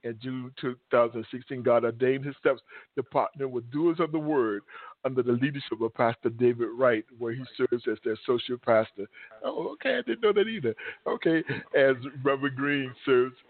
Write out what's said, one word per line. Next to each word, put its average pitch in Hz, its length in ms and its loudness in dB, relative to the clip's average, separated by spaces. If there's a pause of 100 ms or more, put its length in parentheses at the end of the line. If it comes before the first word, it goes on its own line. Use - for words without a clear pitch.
In 117 200 -10
June 131 360 -8
two 127 180 -4 (140)
thousand 117 400 2
sixteen, 127 320 -10
God 117 220 4
ordained 127 400 0
his 139 160 -8
steps 135 220 2 (340)
to 135 60 -4
partner 139 440 -2
with 120 240 -6
Doers 165 300 0
of 156 120 0
the 160 60 -2
Word 127 440 0 (420)
under 131 180 0
the 120 100 2
leadership 131 500 -2
of 113 100 -2
Pastor 117 380 0
David 117 440 2
Wright, 120 300 2 (140)
where 117 160 -6
he 131 100 -10 (120)
serves 123 300 0
as 107 160 -2
the 113 120 -2
associate 123 480 -4
pastor. 110 440 2 (380)
Oh, - 300 -4
okay, 254 240 -2
I 247 40 -4
didn't 226 200 -4
know 208 100 4
that 202 160 4
either. 131 260 -4 (320)
Okay, 165 380 0 (320)
as 135 200 4 (280)
Reverend 139 320 0
Green 139 380 -2 (100)
serves 127 320 4 (140)